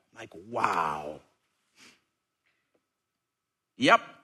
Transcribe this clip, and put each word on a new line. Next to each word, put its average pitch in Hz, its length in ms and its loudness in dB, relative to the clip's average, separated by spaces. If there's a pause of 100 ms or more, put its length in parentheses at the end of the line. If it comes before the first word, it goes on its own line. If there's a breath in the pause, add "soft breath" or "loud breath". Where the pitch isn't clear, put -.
(140)
Like, 117 180 -18
wow. 80 920 -4 (2500 soft breath)
Yep. 185 220 6 (240)